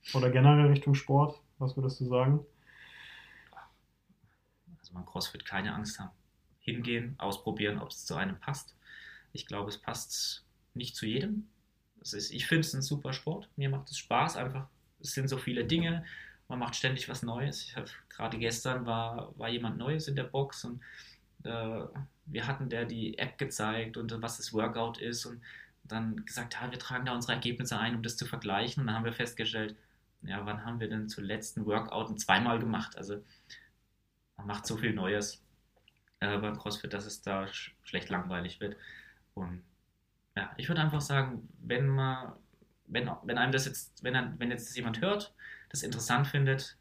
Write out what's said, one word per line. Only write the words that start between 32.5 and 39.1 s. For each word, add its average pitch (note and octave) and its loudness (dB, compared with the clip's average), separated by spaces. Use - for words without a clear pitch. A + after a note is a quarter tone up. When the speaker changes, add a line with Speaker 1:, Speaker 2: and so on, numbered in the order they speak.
Speaker 2:
gemacht? A2+ -2
Also G#2 -8
man G#2 -12
macht G2+ -6
so A2 -2
viel A2+ 2
Neues, G2+ 0
äh, G2+ 0
beim G#2 -2
CrossFit, - -6
dass G2+ -6
es - -12
da G2 -2
sch-, - -10
schlecht - -4
langweilig F2+ -4
wird. E2+ -4